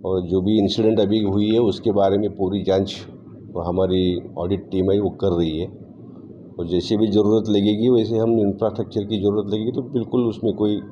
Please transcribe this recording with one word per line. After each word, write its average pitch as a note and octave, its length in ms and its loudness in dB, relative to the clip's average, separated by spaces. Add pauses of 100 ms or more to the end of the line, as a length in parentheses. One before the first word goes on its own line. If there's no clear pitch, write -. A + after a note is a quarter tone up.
और F#2 180 0
जो F2+ 180 0
भी G#2+ 180 2
incident G#2+ 420 2
अभी G#2 220 2
हुई G#2 280 0
है, A2+ 80 4
उसके G#2+ 340 0
बारे G2 260 4
में G2 180 -2
पूरी F#2+ 260 -2
जांच F#2+ 320 0 (720)
हमारी F#2 540 2 (180)
audit F2+ 320 -4
team F#2+ 200 0
है, G2+ 100 4
वो F#2+ 100 0
कर G2 180 -2
रही E2+ 300 0
है। F2+ 80 -4 (920)
और F2 80 -6
जैसे G#2+ 300 0
भी G#2+ 100 2
ज़रूरत G#2 420 2
लगेगी, G#2 400 2
वैसे A2+ 300 2
हम A2+ 220 2
infrastructure G2+ 640 -2
की G#2 160 -2
ज़रूरत G2+ 340 0
लगेगी, A2+ 180 -2
तो C3+ 100 -4
बिल्कुल A#2+ 440 0
उसमें G#2+ 280 -2
कोई G#2 220 0 (160)